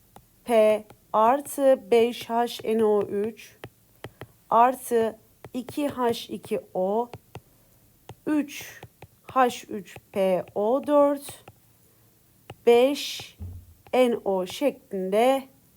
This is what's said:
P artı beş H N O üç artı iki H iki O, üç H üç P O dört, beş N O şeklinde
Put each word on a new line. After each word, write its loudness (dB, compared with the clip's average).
P 4
artı 2
beş 2
H 0
N 0
O 2
üç -8
artı 2
iki -6
H -4
iki -8
O, -2
üç -4
H 0
üç -14
P 0
O -2
dört, 0
beş 0
N 2
O -2
şeklinde -2